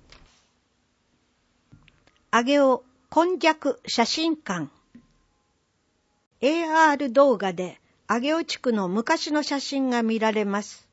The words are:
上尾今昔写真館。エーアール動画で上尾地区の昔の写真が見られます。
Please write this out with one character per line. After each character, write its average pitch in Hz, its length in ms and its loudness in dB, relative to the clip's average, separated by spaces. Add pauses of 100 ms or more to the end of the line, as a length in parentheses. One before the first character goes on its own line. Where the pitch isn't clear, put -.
(2250)
上 247 300 4
尾 269 240 4 (240)
今 339 300 2
昔 311 480 0
写 - 180 0
真 320 320 -2
館。 170 320 -8 (1700)
エ 320 220 0
ー 311 260 4
ア - 20 2
ー 285 40 0
ル 277 160 -4
動 269 260 4
画 190 160 -4
で 175 260 -10 (280)
上 247 260 -2
尾 330 100 -2
地 - 140 -8
区 247 140 -2
の 202 160 -2
昔 294 440 -2
の 302 100 0
写 285 160 -6
真 269 300 -4
が 240 140 0
見 226 160 -2
ら 220 140 0
れ 208 120 -2
ま 202 180 -4
す。 - 300 -20